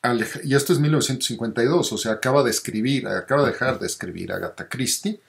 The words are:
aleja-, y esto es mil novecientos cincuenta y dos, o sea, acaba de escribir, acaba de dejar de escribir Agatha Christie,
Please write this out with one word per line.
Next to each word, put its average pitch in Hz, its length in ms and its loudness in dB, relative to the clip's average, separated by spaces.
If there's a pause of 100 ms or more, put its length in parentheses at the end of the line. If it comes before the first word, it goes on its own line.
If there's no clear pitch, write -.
aleja-, 120 420 0
y 139 120 0
esto 143 180 4
es 165 60 4
mil 147 140 4
novecientos 131 340 0
cincuenta 117 360 -2
y 120 40 4
dos, 160 260 2
o 107 60 -4
sea, 110 140 -2
acaba 131 300 2
de 120 80 2
escribir, 113 560 -2
acaba 101 380 2
de 123 60 2
dejar 123 280 -2
de - 80 -6
escribir - 460 -8
Agatha - 340 -8
Christie, 131 640 -4